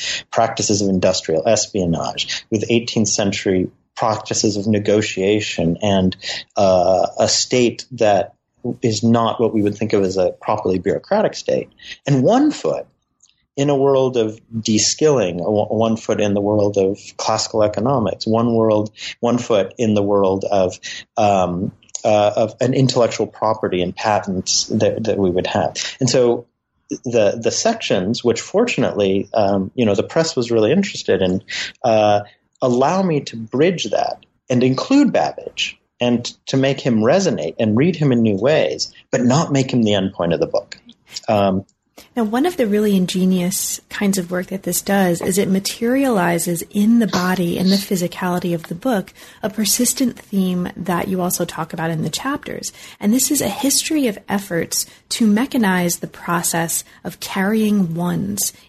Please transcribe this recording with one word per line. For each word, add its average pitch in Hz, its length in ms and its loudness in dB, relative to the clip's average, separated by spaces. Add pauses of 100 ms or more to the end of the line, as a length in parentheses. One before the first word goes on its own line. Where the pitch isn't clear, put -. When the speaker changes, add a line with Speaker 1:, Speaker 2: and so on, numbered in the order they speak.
(340)
Speaker 1:
practices 107 500 0
of 101 60 0
industrial 92 580 0
espionage, - 1040 -2
with 107 180 -2
eighteenth 117 380 0
century 98 640 0 (240)
practices 110 640 -2
of 101 100 -6
negotiation 104 1160 0
and, 95 340 2 (400)
uh, 92 500 4 (140)
a 110 80 2
state 120 640 0
that 104 420 0 (480)
is 113 220 0
not 113 360 2
what 110 140 2
we 110 80 2
would 101 140 0
think 107 160 -4
of 104 100 4
as 92 140 -2
a 90 160 2
properly 95 460 -2
bureaucratic 185 560 -2
state, - 360 -2 (360)
and 135 180 2
one 262 260 4
foot - 360 -4 (720)
in 143 140 2
a 143 60 2
world 131 400 2
of 110 240 0 (220)
de-skilling, 107 800 2
o-, 104 260 0
one 113 300 0
foot 107 240 -2
in 104 140 0
the 104 60 0
world 101 360 2
of 98 220 2 (180)
classical 110 480 0
economics, 107 600 0
one 113 280 2
world, 107 380 2 (260)
one 120 200 2
foot 117 400 0
in 110 160 2
the 101 80 2
world 98 420 2
of, 92 340 0 (380)
um, 95 560 2 (320)
uh, 104 320 4
of 113 240 0
an 127 120 0
intellectual 123 540 2
property 104 560 -2
and 92 140 -4
patents 98 680 -2
that, 107 360 0
that 101 160 0
we 98 100 2
would 87 200 0
have. - 260 -2 (240)
And 131 100 0
so 120 380 2 (580)
the, 113 380 2
the 117 80 -2
sections, 117 720 -2
which 113 180 0
fortunately, 101 920 0
um, 98 400 0
you 123 100 0
know, 101 120 2
the 104 80 0
press 160 320 -2
was 117 160 -2
really 110 180 4
interested 160 500 0
in, 92 220 0 (400)
uh, 107 380 4 (420)
allow 135 400 2
me 160 200 0
to - 140 -14
bridge 123 540 -2
that - 340 -4 (240)
and 123 140 2
include 214 500 2
Babbage - 680 -4 (200)
and 120 240 0 (220)
to - 100 -2
make 135 220 0
him 117 220 0
resonate 131 580 0
and 110 180 2
read 156 200 2
him 147 160 2
in 120 100 2
new 110 140 2
ways, 123 580 0 (160)
but 131 100 0
not 127 300 2
make 135 220 0
him 123 100 2
the 104 120 2
end 95 180 -2
point 85 200 -2
of 78 60 0
the 82 80 0
book. - 320 -6 (480)
Um, 101 400 0 (480)
Speaker 2:
Now, 240 80 -2
one 233 240 0
of 359 100 -4
the 247 100 0
really 208 280 0
ingenious 185 920 0
kinds 196 300 -2
of 175 120 -6
work 180 180 -6
that 190 140 -10
this 180 200 -4
does 190 380 0
is 185 160 -2
it 196 120 0
materializes 190 1200 0
in 220 300 4
the 214 80 2
body, 180 500 0
in 185 120 2
the 196 60 2
physicality 180 800 -4
of 165 100 -6
the - 120 -10
book, 196 360 -2 (300)
a 208 80 -4
persistent 240 680 0
theme 185 600 -2
that 175 320 -4
you 190 120 -2
also 180 240 -2
talk 160 280 -6
about 165 180 -4
in 160 120 -4
the 156 80 -4
chapters. - 640 -8 (280)
And 202 120 2
this 269 200 2
is 269 80 2
a - 80 0
history 277 580 0
of 202 120 -4 (100)
efforts - 580 -4 (240)
to - 160 0
mechanize 202 720 2
the - 80 -10
process 170 800 -4 (180)
of - 160 -12
carrying 202 760 0
ones 175 580 -4 (160)